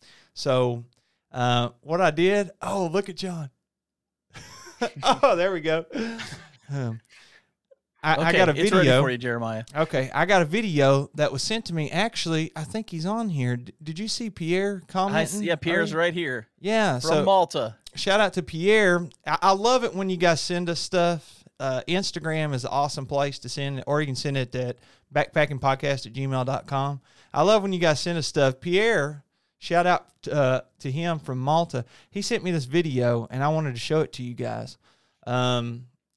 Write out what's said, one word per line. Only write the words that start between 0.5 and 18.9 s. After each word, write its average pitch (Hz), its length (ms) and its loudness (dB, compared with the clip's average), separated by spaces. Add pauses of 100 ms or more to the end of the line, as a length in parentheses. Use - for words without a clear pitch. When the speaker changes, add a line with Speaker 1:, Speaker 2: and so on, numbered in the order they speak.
Speaker 1:
uh, 123 380 0 (100)
what 165 200 -2
I 170 120 4
did, 190 380 2 (100)
oh, 185 320 -2
look 196 160 0
at 170 80 -12
John. 165 340 -8 (840)
<laughs> - 680 -10
Oh, 247 320 4
there 180 180 2
we 170 80 -4
go. 160 240 0 (880)
Um, 120 280 -4 (1000)
I, 156 140 4
I 160 120 2
Speaker 2:
Okay, 170 100 4
Speaker 1:
got 185 100 6
a 151 40 4
Speaker 2:
it's 165 200 2
ready 185 140 6
Speaker 1:
video. 127 160 6
Speaker 2:
for 127 80 2
you, 123 80 -2
Jeremiah. 117 460 -4 (120)
Speaker 1:
Okay, 147 380 -2
I 151 120 2
got 190 160 6
a - 20 4
video 147 720 2
that 147 180 0
was 135 100 -4
sent 226 240 -4
to 170 80 -6
me. 156 160 -4
Actually, 165 680 -2
I 156 80 -8
think 214 260 -8
he's 165 160 -6
on 226 220 -2
here. 123 280 0
D-, 120 160 -12 (100)
did 156 160 -10
you 214 100 -6
see 226 220 -6
Pierre 185 520 -2
Speaker 2:
I - 40 -20
s-, - 60 -20
Speaker 1:
commenting 190 520 0
Speaker 2:
yeah, 170 120 0
Pierre's 165 360 0
Speaker 1:
earlier? 156 60 -4
Speaker 2:
right 170 160 2
here. 135 340 -4 (120)
Speaker 1:
Yeah, 196 400 0
Speaker 2:
From 139 100 -2
Speaker 1:
so 151 140 2
Speaker 2:
Malta. 165 520 2 (200)
Speaker 1:
shout 202 240 2
out 196 140 2
to 180 80 -2
Pierre. 175 680 2 (180)